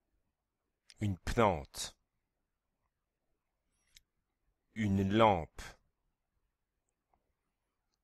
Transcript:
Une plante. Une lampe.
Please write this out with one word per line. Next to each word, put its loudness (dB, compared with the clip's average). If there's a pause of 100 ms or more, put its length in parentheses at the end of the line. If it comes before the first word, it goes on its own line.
(1000)
Une -4
plante. -2 (2750)
Une 0
lampe. 2 (2500)